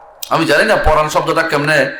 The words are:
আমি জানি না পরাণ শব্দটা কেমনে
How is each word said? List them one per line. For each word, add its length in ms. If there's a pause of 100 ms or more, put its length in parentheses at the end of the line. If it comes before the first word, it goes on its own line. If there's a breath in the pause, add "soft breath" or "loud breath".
(300)
আমি 160
জানি 200
না 100
পরাণ 340
শব্দটা 320
কেমনে 580